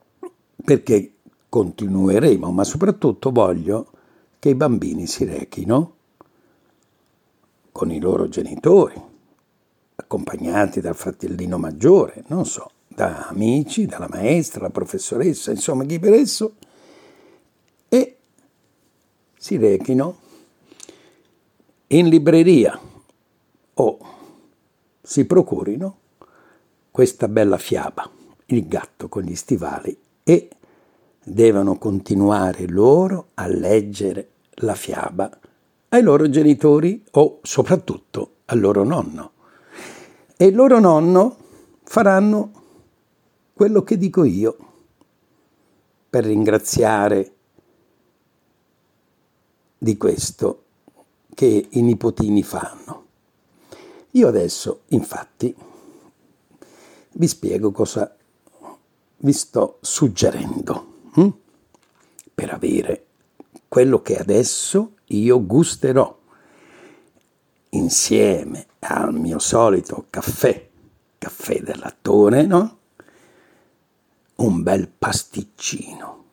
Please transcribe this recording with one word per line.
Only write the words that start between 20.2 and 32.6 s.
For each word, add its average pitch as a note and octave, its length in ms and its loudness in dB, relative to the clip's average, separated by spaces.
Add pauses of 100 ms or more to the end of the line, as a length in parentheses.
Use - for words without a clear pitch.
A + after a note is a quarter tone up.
in E3+ 200 4
libreria D#3+ 720 4 (960)
o A#2 220 -2 (1080)
si C#3 200 0
procurino F3 720 -2 (920)
questa B2 380 0
bella G2+ 300 0
fiaba, - 520 -8 (360)
Il A2+ 220 -2
gatto - 420 -10
con F#2+ 140 -8
gli E2+ 120 -10
stivali, - 600 -8 (260)
e - 260 4 (720)
devono G2 560 2
continuare G2 880 -2